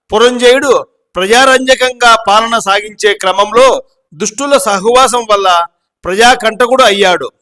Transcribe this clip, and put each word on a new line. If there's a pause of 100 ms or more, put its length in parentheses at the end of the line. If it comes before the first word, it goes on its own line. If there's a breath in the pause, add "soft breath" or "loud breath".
(140)
పురంజయుడు (280)
ప్రజారంజకంగా
పాలన
సాగించే
క్రమంలో (300)
దుష్టుల
సహవాసం
వల్ల (400)
ప్రజాకంటకుడు
అయ్యాడు. (100)